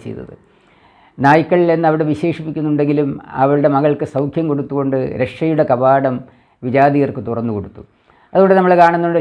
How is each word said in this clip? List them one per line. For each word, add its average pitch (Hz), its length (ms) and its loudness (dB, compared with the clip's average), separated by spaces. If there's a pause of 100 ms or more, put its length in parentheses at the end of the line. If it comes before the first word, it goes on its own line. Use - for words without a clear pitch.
ചെയ്തത്. - 300 -14 (920)
നായ്ക്കൾ 160 340 4 (160)
എന്ന് 165 140 0
അവിടെ 156 240 0
വിശേഷിപ്പിക്കുന്നുണ്ടെങ്കിലും 147 960 -2 (340)
അവളുടെ 143 320 2
മകൾക്ക് 147 300 0 (100)
സൗഖ്യം 147 320 -4
കൊടുത്തുകൊണ്ട് 139 500 -4 (240)
രക്ഷയുടെ 156 500 -2
കവാടം 131 440 2 (480)
വിജാതിയർക്ക് 135 640 0
തുറന്നു 113 300 -4
കൊടുത്തു. - 240 -12 (520)
അതുകൊണ്ട് 190 260 4
നമ്മൾ 180 220 4
കാണുന്നുണ്ട്, 170 400 2